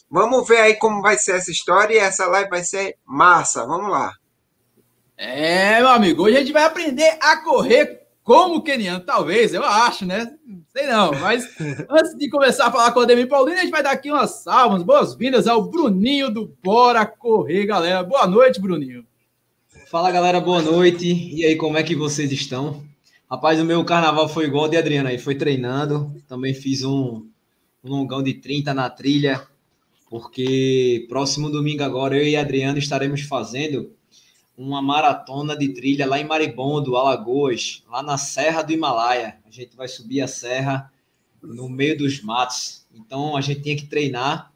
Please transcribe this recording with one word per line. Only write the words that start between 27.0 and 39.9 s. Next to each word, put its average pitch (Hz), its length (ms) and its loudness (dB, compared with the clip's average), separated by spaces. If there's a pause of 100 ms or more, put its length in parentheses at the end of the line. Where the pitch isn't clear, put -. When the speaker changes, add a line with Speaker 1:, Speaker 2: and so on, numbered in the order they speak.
Speaker 3:
um 127 80 -14
longão 135 320 -6
de 131 120 -4
trinta 143 380 -6
na 131 160 -4
trilha, 139 540 -2 (680)
porque 127 1000 -2
próximo 139 420 -4
domingo 147 320 -4
agora 135 340 -2
eu 147 100 2
e 151 100 0
Adriano 139 420 -2
estaremos 139 440 -4
fazendo 127 680 -8 (680)
uma 139 240 -8
maratona 147 760 -2
de 143 140 -2
trilha 135 360 -2
lá 139 140 -2
em 151 40 -6
Maribondo, 147 720 -2
Alagoas, 127 920 -2
lá 127 140 -8
na 143 160 -4
Serra 156 440 -2
do 151 100 -6
Himalaia. 120 720 -2
A - 40 -20
gente 123 240 -20
vai 131 140 -14
subir 127 320 -8